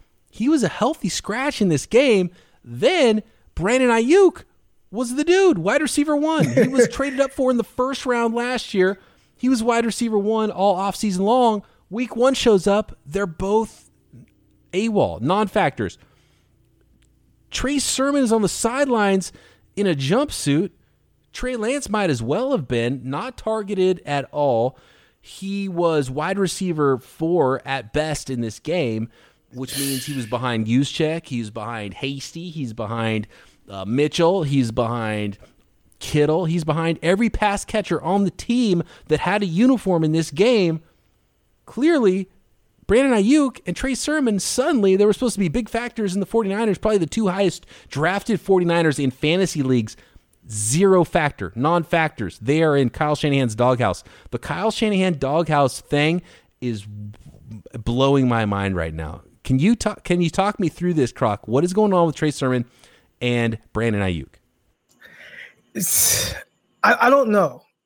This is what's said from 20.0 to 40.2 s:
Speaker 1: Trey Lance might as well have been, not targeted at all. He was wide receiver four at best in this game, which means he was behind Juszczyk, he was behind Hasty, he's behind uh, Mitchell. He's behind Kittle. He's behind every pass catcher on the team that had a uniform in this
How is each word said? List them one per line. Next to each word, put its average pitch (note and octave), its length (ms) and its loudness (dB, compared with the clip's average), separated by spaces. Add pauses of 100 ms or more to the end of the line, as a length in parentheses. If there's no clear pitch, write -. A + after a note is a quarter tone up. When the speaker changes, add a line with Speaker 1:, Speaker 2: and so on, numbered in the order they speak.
Speaker 1:
Trey B3+ 240 -6
Lance A3+ 340 -4
might G3+ 200 0
as B2+ 120 0
well F#3 300 -2
have F3+ 160 -2
been, B2 360 -2
not D#3 340 -8
targeted F#3+ 680 -2
at C#3+ 260 -4
all. B2+ 460 0 (440)
He G3 480 -8
was E3 400 0
wide D#3+ 300 -4
receiver D#3+ 580 0
four D3 680 0
at C3 280 -8
best D3+ 360 -4
in B2+ 120 -4
this A2+ 180 -6
game, A#2 500 -2 (440)
which C3 240 -10
means C3+ 280 -4
he D3 100 -8
was B2+ 100 -6
behind A#2 420 -2
Juszczyk, D3+ 600 0
he B2 120 -6
was A2 100 -8
behind G#2+ 460 -10
Hasty, C#3 540 -10
he's D3 240 -8
behind A2 540 -4 (420)
uh, F#2+ 160 -12
Mitchell. D#3 580 2
He's C3+ 280 0
behind A2+ 680 -4 (600)
Kittle. D3+ 460 0
He's E3 180 -2
behind D#3+ 380 -2
every G3 280 2
pass G3+ 360 -2
catcher - 360 -2
on F#3+ 220 2
the F#3 80 0
team A3+ 520 0 (240)
that D3+ 140 0
had G#3 220 0
a G3 40 -2
uniform F#3+ 560 2
in D#3 80 2
this D#3+ 200 0